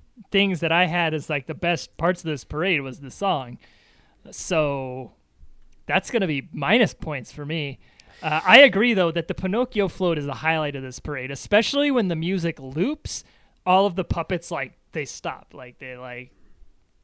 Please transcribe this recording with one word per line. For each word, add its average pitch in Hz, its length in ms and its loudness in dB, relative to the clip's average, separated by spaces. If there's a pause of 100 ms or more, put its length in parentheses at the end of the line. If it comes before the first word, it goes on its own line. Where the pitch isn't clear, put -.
(300)
things 196 300 2
that 160 120 0
I 175 140 6
had 170 280 0
as, 147 140 -6
like, 143 180 -4
the 156 80 -8
best - 420 -4
parts 175 260 0
of 160 80 -4
this 143 140 -6
parade 165 360 -2
was 135 200 -8
the 139 100 -12
song. 135 480 -2 (720)
So 135 840 -2 (760)
that's 165 240 0
gonna 208 160 2
be 143 260 -2
minus 175 420 4
points 139 380 -8
for 147 120 -10
me. 147 340 -4 (440)
Uh, 156 220 0
I 196 160 10
agree, 233 340 4
though, 180 160 2
that 160 180 -2
the 170 60 -6
Pinocchio 202 540 -2
float 170 300 0
is 147 80 -4
the 139 80 -6
highlight 151 400 -2
of 135 80 -8
this 131 180 -10
parade, 135 300 -6
especially 233 600 4
when 233 180 4
the 170 80 0
music 165 420 0
loops, 151 680 -4 (420)
all 185 200 6
of 185 80 -2
the 175 100 -4
puppets, 170 460 -4
like, 139 220 -6 (200)
they 151 120 -4
stop. - 480 -10
Like, 127 260 -16
they, 127 180 -14
like, 123 340 -12 (720)